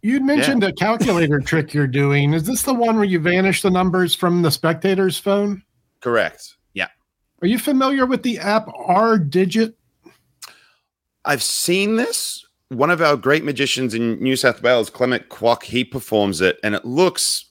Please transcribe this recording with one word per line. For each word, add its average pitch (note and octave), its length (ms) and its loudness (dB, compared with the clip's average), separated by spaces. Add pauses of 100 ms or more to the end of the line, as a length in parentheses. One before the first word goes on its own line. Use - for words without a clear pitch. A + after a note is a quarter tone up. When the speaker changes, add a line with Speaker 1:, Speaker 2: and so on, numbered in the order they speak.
Speaker 1:
you'd C4 200 0
mentioned C4+ 380 2
Speaker 2:
Yeah. G3 80 2
Speaker 1:
a - 40 -6
calculator F3+ 640 2
<laughs> C3 40 -4
trick D#3 300 -2
you're D3 140 0
doing. C#3+ 480 2
Is D#3+ 80 -2
this A3+ 180 -4
the C#4 140 0
one A#3 220 0
where G#3 80 2
you F#3 120 0
vanish F3+ 460 0
the F#3+ 80 2
numbers F#3 420 2
from F3 300 2
the D#3 80 4
spectator's F#3 680 0
phone? G3+ 460 -2 (360)
Speaker 2:
Correct. A2 580 -2 (180)
Yeah. F#2+ 140 -4 (520)
Speaker 1:
Are F3 60 0
you A#3 100 2
familiar C4+ 480 0
with B3+ 160 -2
the A#3 160 -4
app G#3 300 -2 (200)
R A3 300 4
Digit? F#3 580 0 (1500)
Speaker 2:
I've C#3+ 160 -2
seen G3 540 -2
this. - 500 -6 (240)
One C3+ 200 0
of E3 140 0
our D3 120 4
great C#3 280 0
magicians C3 500 -4
in A2+ 260 -2
New C3 160 0
South B2 280 0
Wales, B2 260 2
Clement B2 400 -4
Kwok, A#2 320 0
he B2 240 -4
performs G2+ 560 -2
it, F#2 220 2
and G#2 100 -2
it - 120 -6
looks - 640 0